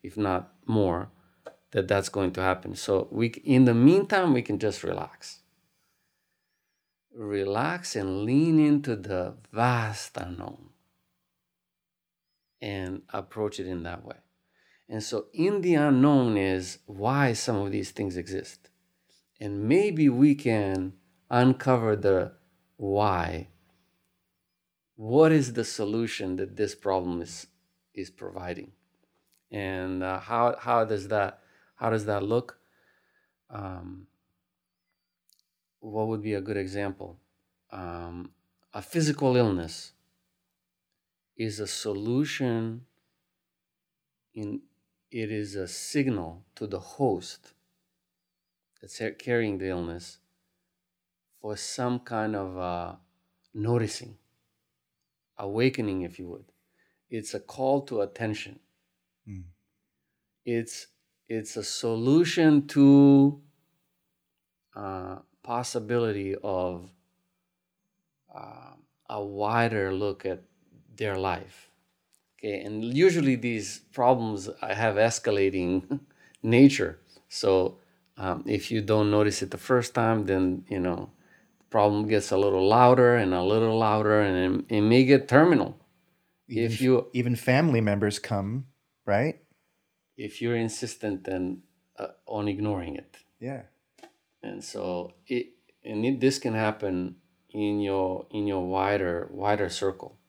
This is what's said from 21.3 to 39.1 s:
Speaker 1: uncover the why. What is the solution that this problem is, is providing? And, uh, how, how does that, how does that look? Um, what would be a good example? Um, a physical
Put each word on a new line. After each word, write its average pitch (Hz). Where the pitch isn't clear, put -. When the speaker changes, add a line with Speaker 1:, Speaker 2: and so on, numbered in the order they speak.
Speaker 1:
uncover 123
the 98
why. 92
What 135
is 127
the 113
solution 107
that 95
this 101
problem 90
is, -
is 92
providing? 92
And, 92
uh, 95
how, 117
how 117
does 101
that, 101
how 113
does 110
that 101
look? 117
Um, 92
what 110
would 110
be 107
a 98
good 101
example? 95
Um, 87
a 104
physical 147